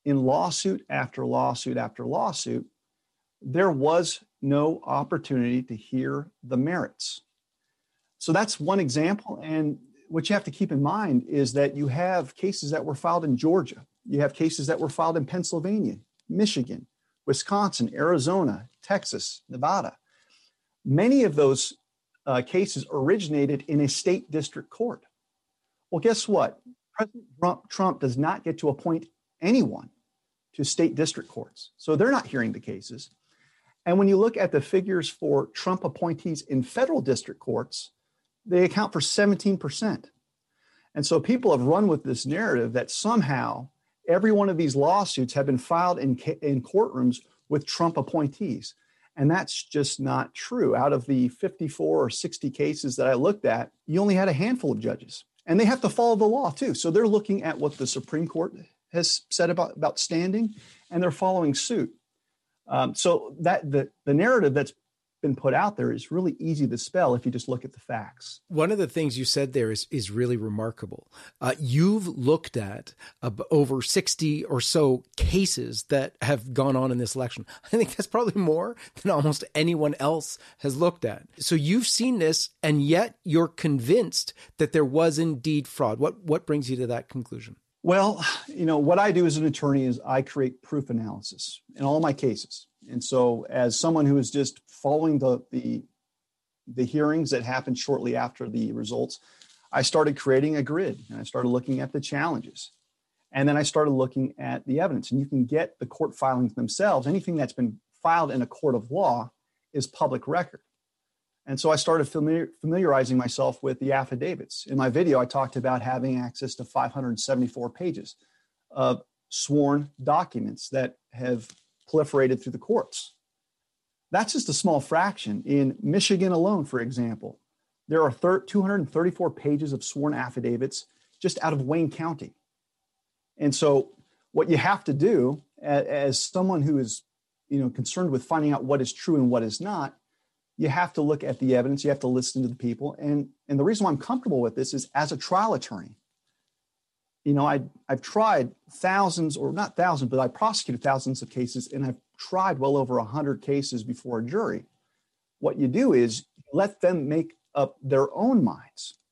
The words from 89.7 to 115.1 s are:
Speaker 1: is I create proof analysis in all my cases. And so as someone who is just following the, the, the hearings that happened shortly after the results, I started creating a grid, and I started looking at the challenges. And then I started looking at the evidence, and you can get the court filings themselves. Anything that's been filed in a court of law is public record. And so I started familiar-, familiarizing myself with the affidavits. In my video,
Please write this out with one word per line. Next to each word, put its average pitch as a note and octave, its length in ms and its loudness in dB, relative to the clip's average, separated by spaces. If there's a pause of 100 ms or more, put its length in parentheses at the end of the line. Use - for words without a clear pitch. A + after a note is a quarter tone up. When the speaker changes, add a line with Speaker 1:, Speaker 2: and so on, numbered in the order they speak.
Speaker 1:
is B2 200 -2
I C3+ 160 0
create C3+ 400 -4
proof C#3+ 260 -6
analysis G#2+ 720 -8 (140)
in C#3 100 -6
all C#3+ 140 2
my D#3 140 0
cases. - 560 -4 (200)
And B2 140 -8
so B2 480 0
as B2 280 0
someone D#3+ 280 2
who C#3 120 6
is C3 120 0
just C#3 380 -2
following D3+ 500 0
the, B2 220 2 (100)
the, A#2+ 320 -6 (840)
the B2 160 -2
hearings D3+ 460 0
that B2 120 0
happened B2+ 360 -4
shortly B2 360 -2
after B2 340 -6
the A2 240 -4
results, A#2 460 -6 (540)
I C3+ 100 0
started D3 340 2
creating C#3 400 4
a C#3+ 60 0
grid, D3+ 460 -4
and A2+ 100 -12
I A2+ 60 -10
started B2 240 -2
looking B2+ 320 0
at C3+ 120 -8
the D3 80 -4
challenges. C#3+ 720 -6 (600)
And C#3 160 2
then D3 80 2
I D3 80 2
started D3+ 260 2
looking C3 480 0
at B2+ 260 -6
the C3+ 140 -2
evidence, E3 320 -2
and B2+ 80 0
you C#3 80 0
can C3 180 2
get D#3 360 -2
the B2+ 60 -8
court D3 280 -4
filings B2+ 400 0
themselves. C3+ 540 0
Anything F3 260 -2
that's D3 180 -2
been A#2+ 280 -4 (200)
filed E3 300 2
in B2+ 120 -2
a A#2+ 40 -4
court C3 300 0
of A#2 160 -6
law B2+ 400 0 (400)
is C#3 160 -4
public C3 400 -4
record. E3+ 320 -2 (840)
And C3+ 140 -6
so D#3 140 2
I D3+ 40 4
started D#3+ 280 2
familiar-, D#3+ 460 0 (100)
familiarizing C#3+ 560 2
myself B2+ 480 -2
with C3 160 -4
the C3+ 120 0
affidavits. C3+ 760 -4
In C3+ 100 -4
my C3 120 2
video, C#3+ 300 4